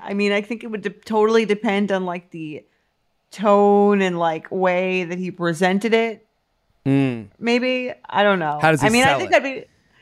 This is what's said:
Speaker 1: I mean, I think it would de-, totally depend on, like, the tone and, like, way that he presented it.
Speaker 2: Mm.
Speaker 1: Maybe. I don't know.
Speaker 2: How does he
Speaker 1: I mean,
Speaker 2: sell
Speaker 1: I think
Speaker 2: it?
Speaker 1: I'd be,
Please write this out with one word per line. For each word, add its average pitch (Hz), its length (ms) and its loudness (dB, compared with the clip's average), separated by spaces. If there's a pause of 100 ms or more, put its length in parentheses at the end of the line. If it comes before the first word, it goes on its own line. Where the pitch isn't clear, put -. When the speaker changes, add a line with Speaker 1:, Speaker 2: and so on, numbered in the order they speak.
Speaker 1:
I - 120 -12
mean, 202 180 0
I 202 100 0
think 220 220 -10
it 240 40 -12
would 214 160 -8
de-, 208 80 -6
totally 220 540 2
depend 202 460 0
on, 190 140 -2
like, 180 240 -10
the 156 340 -14 (680)
tone 202 720 4
and, 180 180 0
like, 160 320 -2
way 185 520 0
that 175 140 -8
he 180 140 -6
presented 185 600 0
it. 226 340 -2 (580)
Speaker 2:
Mm. 131 420 0 (120)
Speaker 1:
Maybe. 247 520 -2 (160)
I - 160 -2
don't 202 160 2
know. 151 220 -4
Speaker 2:
How 160 100 4
does 156 100 0
he 202 60 2
Speaker 1:
I - 40 2
mean, 240 120 4
Speaker 2:
sell 277 120 4
Speaker 1:
I - 40 -2
think 359 120 -6
Speaker 2:
it? 349 60 6
Speaker 1:
I'd 262 60 0
be, 262 220 -8 (360)